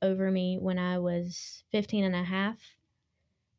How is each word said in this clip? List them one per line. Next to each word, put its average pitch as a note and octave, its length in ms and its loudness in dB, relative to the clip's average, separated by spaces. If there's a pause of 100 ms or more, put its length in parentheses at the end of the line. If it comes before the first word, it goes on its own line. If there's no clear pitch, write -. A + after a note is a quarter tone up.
over F#3+ 300 2
me F#3 300 0
when F#3 180 0
I F3+ 200 0
was F3 760 -4
fifteen G#3 320 0
and F#3 100 2
a F3+ 80 0
half. G3 380 -2 (1000)